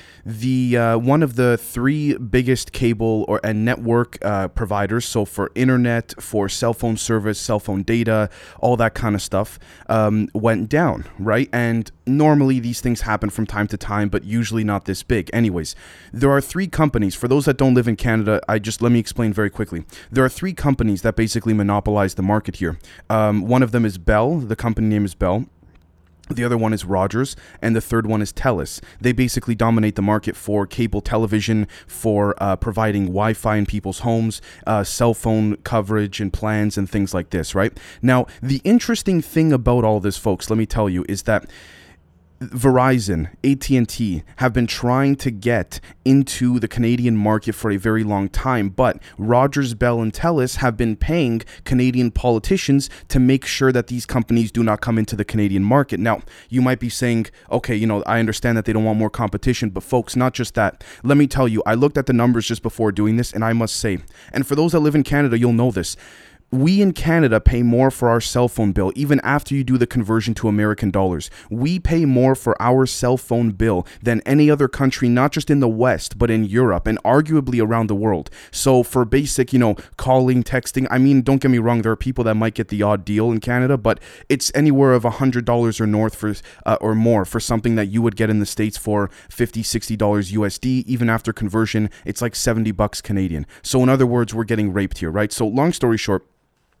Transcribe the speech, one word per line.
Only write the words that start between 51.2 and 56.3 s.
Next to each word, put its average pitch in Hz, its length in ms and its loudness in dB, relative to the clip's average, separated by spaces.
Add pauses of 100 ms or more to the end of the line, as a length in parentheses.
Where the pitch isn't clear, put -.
Canadian 123 460 2
politicians 135 800 0 (180)
to - 100 2
make 131 280 4
sure 131 260 2
that 123 140 0
these 120 180 -8
companies 117 480 0
do 117 100 0
not 110 200 0
come 113 160 0
into 110 180 -2
the 104 80 -4
Canadian 98 400 0
market. 123 340 0
Now, 104 220 -2 (300)